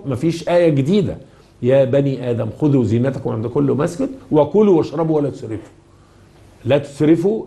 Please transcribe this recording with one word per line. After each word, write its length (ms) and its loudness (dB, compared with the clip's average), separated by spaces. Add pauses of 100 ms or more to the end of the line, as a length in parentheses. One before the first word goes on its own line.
مفيش 440 -4
آية 200 4
جديدة. 480 0 (440)
"يا 240 4
بني 460 0
آدم 180 -4 (120)
خذوا 220 2
زينتكم 460 -2
عند 180 -4
كل 160 -2
مسجد 460 -2 (220)
وكلوا 460 4
واشربوا 380 -2
ولا 140 -2
تسرفوا". 280 -10 (1080)
لا 120 2
تسرفوا، 680 0